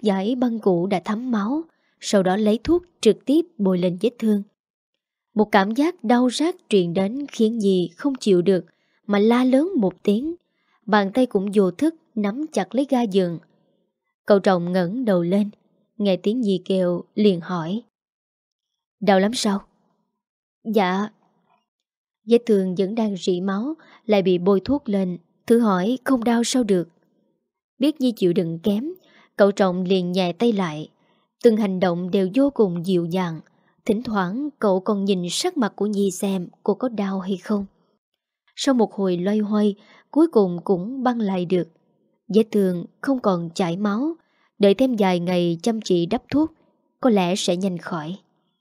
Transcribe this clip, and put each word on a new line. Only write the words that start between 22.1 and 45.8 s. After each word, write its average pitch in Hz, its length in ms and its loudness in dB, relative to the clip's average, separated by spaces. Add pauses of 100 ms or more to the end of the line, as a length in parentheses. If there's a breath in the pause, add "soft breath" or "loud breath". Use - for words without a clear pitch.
Vết 233 160 4
thương 190 300 2
vẫn 190 200 -2
đang 214 220 -2
rỉ 175 240 -2
máu, 196 320 -4 (320 soft breath)
lại 208 160 2
bị 180 160 2
bôi 190 280 2
thuốc 277 240 -4
lên, 190 280 -2 (300)
thử 233 120 4
hỏi 208 440 0
không 247 200 0
đau 233 200 0
sao 254 200 0
được. 185 260 0 (920)
Biết 294 220 0
Nhi 254 100 2
chịu 180 220 0
đựng 165 300 -2
kém, 220 260 -2 (480 soft breath)
cậu 202 140 6
Trọng 185 320 0
liền 180 280 0
nhẹ 180 220 -2
tay 233 200 0
lại. 175 360 -4 (540)
Từng 226 140 6
hành 196 220 -2
động 180 320 0
đều 190 240 0
vô 277 140 4
cùng 175 360 0
dịu 175 200 0
dàng. 170 340 -4 (460)
Thỉnh 220 180 -2
thoảng 214 460 -4 (100)
cậu 190 200 2
còn 196 260 -2
nhìn 180 240 -2
sắc 359 280 -4
mặt 220 180 -2
của 202 100 -2
Nhi 202 260 -2
xem 190 360 -4 (160)
cô 208 100 0
có 254 160 -4
đau 196 300 -6
hay 185 180 -6
không. 202 280 -4 (880)
Sau 269 200 0
một 214 180 2
hồi 185 240 -2
loay 196 200 -2
hoay, 208 380 0 (360 soft breath)
cuối 320 160 4
cùng 190 360 2
cũng 214 400 -2
băng 240 160 0
lại 190 260 -2
được. 170 220 0 (680)
Vết 220 160 6
thương 185 340 0 (160)
không 269 180 -2
còn 175 360 -2
chảy 170 220 -2
máu. 208 360 -2 (460)
Đợi 202 140 6
thêm 262 260 2
vài 185 200 2
ngày 175 440 0
chăm 226 180 -2